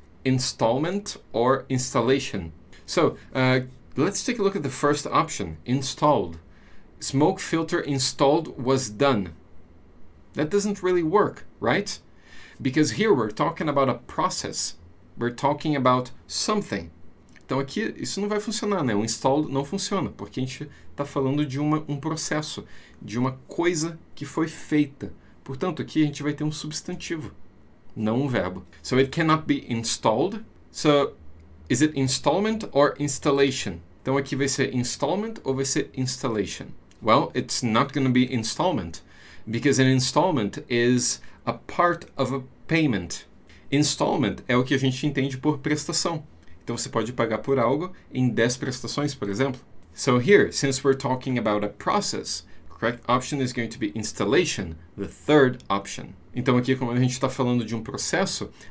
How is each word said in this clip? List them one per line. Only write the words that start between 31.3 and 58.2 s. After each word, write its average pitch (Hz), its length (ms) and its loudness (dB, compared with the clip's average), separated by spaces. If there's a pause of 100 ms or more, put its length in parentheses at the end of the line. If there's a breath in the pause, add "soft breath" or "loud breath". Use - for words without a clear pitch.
is 123 120 2
it 151 180 2
installment 185 720 0
or 147 280 4
installation? 139 800 0 (220)
Então 135 140 0
aqui 139 180 -2
vai 131 140 0
ser 123 260 0
installment 160 600 -2 (100)
ou 135 100 0
vai 131 120 -2
ser - 280 -2
installation? 120 760 -4 (360)
Well, 131 320 4
it's - 260 -2
not 120 320 2
gonna 131 180 2
be 123 220 4
installment, 117 680 -2 (440 loud breath)
because 127 360 2
an 131 100 6
installment 131 800 2
is 120 500 2 (260 loud breath)
a 131 60 -2
part 170 640 0
of 131 180 0
a 131 100 -4 (240)
payment. 131 580 0 (440 loud breath)
Installment 143 680 2 (100)
é 123 80 2
o 127 80 4
que 131 100 -2
a 139 60 2
gente 131 260 0
entende 135 320 -2
por 151 200 0
prestação. 156 640 -2 (400 soft breath)
Então 117 140 -4
você - 120 -6
pode 113 220 -2
pagar 110 280 0
por 135 180 0
algo 139 340 0 (220 loud breath)
em 127 160 2
dez 117 260 2
prestações, 135 600 -4
por - 120 -6
exemplo. 123 320 -2 (360)
So 123 240 4
here, 147 340 6
since 135 320 0
we're 135 100 6
talking 127 440 -2
about 107 260 0
a 107 40 -2
process, - 760 -2 (240 soft breath)
correct 120 380 -2
option 127 340 0
is 123 100 0
going 113 180 -2
to - 100 -10
be 107 160 -2
installation, 104 800 0 (200)
the 98 120 -6
third 135 500 4 (100)
option. - 420 -4 (260)
Então 123 200 2
aqui, 123 200 2
como 127 160 -2
a 123 80 0
gente 127 200 2
tá 135 80 0
falando 123 380 0
de 110 100 -6
um 107 60 -4
processo, 110 720 -2 (200 loud breath)